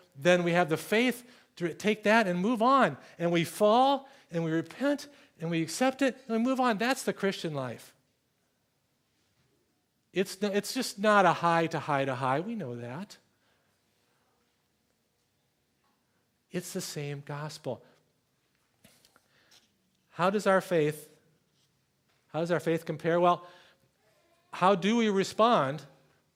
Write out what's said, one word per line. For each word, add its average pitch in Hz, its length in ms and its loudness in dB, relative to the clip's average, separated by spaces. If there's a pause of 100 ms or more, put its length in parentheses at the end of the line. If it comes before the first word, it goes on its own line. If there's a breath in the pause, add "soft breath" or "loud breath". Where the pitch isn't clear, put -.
(180 soft breath)
then 175 240 4
we 170 100 0
have 175 160 4
the 156 80 0
faith 233 480 0 (320 soft breath)
to 170 180 -6
take 208 280 -4
that 214 240 4
and 175 140 -2
move 214 200 0
on. 233 360 4 (220 loud breath)
And 170 120 -2
we 170 140 2
fall, 254 640 2 (240 loud breath)
and 170 100 -4
we 165 80 -4
repent, 233 560 -4 (340 soft breath)
and 165 100 -6
we 165 120 -2
accept 262 400 -2
it, 262 140 0 (100)
and 226 100 -2
we 226 60 0
move 254 180 0
on. 240 180 0
That's 254 240 -2
the 202 100 -4
Christian 190 420 -4
life. 127 380 -10 (2250)
It's - 280 -4
no, 208 80 0
it's 196 240 -2
just - 260 -6
not 202 280 6
a 165 60 6
high 170 360 2
to 160 100 -6
high 139 280 -2
to 131 80 -2
high. 131 260 -2
We 220 140 -8
know 131 220 -10
that. 123 420 -12 (3250)
It's 180 220 -10
the 180 80 -6
same 143 460 -8
gospel. 147 560 -10 (2250 soft breath)
How 180 180 0
does 202 160 0
our 190 160 4
faith, 156 480 -2 (1200)
how 151 80 -4
does 170 100 -2
our 160 100 0
faith 165 260 -2
compare? 165 340 -2
Well, 175 260 2 (1080 loud breath)
how 190 220 2
do 196 220 0
we 220 140 2
respond 190 720 2 (540)